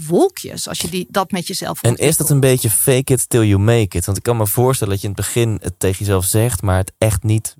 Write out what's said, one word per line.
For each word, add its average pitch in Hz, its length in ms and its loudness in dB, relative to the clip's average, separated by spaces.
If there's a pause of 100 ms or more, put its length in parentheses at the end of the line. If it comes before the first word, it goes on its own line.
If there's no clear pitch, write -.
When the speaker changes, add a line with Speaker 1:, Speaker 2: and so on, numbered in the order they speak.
Speaker 1:
wolkjes 247 600 -2
als - 120 -8
je 180 80 -6
die, 175 220 -6
dat 190 200 -2
met 175 160 -4
jezelf - 360 -8
Speaker 2:
En 123 80 4
is 120 60 -2
dat 147 340 0
Speaker 1:
ontwikkelt. - 0 -
Speaker 2:
een 139 100 2
beetje 127 300 2
fake 135 420 2
it - 160 0
till 117 160 2
you 101 160 4
make 110 360 2
it? 87 80 -2
Want 98 140 -2
ik - 60 -12
kan 117 120 0
me 107 100 0
voorstellen 123 460 0
dat 98 100 -4
je 107 60 -6
in 98 60 -6
het 101 100 -6
begin 117 380 0
het - 160 -8
tegen 92 200 0
jezelf 98 260 0
zegt, 113 380 0
maar 92 140 2
het 92 220 -2
echt 110 240 0
niet 110 380 -2